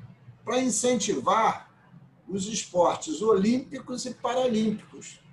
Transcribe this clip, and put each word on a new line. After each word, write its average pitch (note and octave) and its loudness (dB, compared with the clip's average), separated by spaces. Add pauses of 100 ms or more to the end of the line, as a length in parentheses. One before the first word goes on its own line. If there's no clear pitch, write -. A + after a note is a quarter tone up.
(440)
pra B3 0
incentivar G#3+ 0 (580)
os - -4
esportes F3 0
olímpicos A#3+ 0
e B3 -8
paralímpicos A#3+ -2 (120)